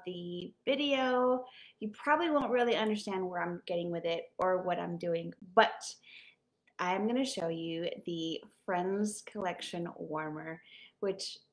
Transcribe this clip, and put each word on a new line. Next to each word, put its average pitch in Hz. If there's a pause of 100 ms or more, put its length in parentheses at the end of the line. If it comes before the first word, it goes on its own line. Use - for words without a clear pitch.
the 175 (120)
video, 254 (340)
you 214
probably 311
won't 277
really 240
understand 208
where 180
I'm 175
getting 175
with 170
it 165
or 185
what 175
I'm 175
doing, 170 (220)
but - (960)
I'm 190
gonna 254
show 175
you 165 (160)
the 165 (240)
Friends 196
Collection 175
warmer, 156 (400)
which 196 (160)